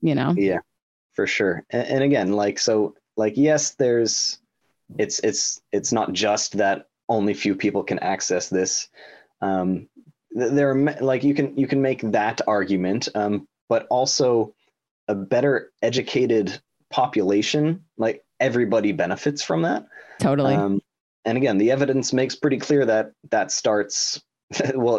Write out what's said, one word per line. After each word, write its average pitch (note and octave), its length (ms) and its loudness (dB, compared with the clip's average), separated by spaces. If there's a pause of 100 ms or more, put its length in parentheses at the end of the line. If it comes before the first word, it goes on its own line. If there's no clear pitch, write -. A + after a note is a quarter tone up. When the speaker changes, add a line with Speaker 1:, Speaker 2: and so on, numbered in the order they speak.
Speaker 1:
you D#3 140 0
know? C#3 220 0
Speaker 2:
Yeah, F#2 220 0 (540)
for G2+ 140 -2
sure. F#2 440 -2
And, A#2+ 160 -2
and C3+ 160 0
again, A#2 300 2
like, G#2 260 0
so, G#2+ 360 0 (220)
like, G#2+ 200 -2
yes, D3 360 2
there's, A#2+ 640 0 (600)
it's, G#2 220 -2
it's, - 400 -2 (120)
it's - 200 -2
not G#2+ 200 0
just G#2 440 -2
that G2 320 0 (200)
only G#2 260 2
few G2+ 200 0
people G2 300 -2
can F#2 160 -4
access F2+ 480 -2
this. F#2 400 -2 (520)
Um, F#2 480 -2 (480)
th-, A#2+ 160 0
there C#3+ 180 2
are C3 40 2
ma-, C#3+ 260 2
like, C3 220 0
you C#3+ 120 4
can, C#3+ 220 -2
you C#3 100 0
can C#3 160 0
make C3 180 0 (120)
that A2+ 360 0
argument, G2 640 0
um, G#2 320 -2 (220)
but A2+ 220 0
also B2 640 0 (540)
a G#2+ 60 -2
better B2 560 -2 (120)
educated A#2 760 0 (300)
population, B2 920 0 (140)
like, A2 260 -4 (160)
everybody A2+ 520 2
benefits F2+ 500 -2
from E3 200 -2
that. F#3 240 -2 (340)
Speaker 1:
Totally. C3+ 340 2
Speaker 2:
Um, G2+ 260 0 (440)
and A2+ 140 0
again, B2 180 2
the G#2+ 140 4
evidence C3+ 420 0
makes C3 240 0
pretty C3 220 4
clear C#3 260 2
that A2 280 2 (180)
that G#2+ 200 0
starts, - 720 -2 (300)
<laughs> C3+ 240 -2
well, A#2+ 240 2